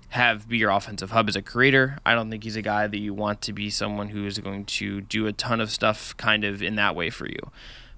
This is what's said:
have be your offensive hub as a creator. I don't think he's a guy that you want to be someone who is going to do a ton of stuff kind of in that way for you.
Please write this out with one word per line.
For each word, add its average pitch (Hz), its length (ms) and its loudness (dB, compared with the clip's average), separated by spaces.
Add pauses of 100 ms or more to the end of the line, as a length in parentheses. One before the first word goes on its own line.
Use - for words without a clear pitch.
have 113 380 2
be 117 120 0
your 110 100 4
offensive 98 420 0
hub 113 160 4
as 95 80 0
a 98 60 0
creator. 135 640 4
I 117 80 6
don't 113 160 2
think 110 160 -8
he's 107 100 -6
a 110 60 -2
guy 107 260 2
that 104 100 -4
you 104 160 -4
want 104 280 -2
to 107 120 -6
be 104 160 -4
someone 104 400 -2
who 104 160 -4
is 101 140 -6
going 98 260 -6
to 101 360 -4
do 107 260 -2
a 104 60 -2
ton 117 260 0
of 107 120 -2
stuff - 440 0
kind 107 300 2
of 101 180 -4
in 101 120 -2
that 101 200 2
way 85 140 -2
for - 180 -8
you. - 240 -8 (460)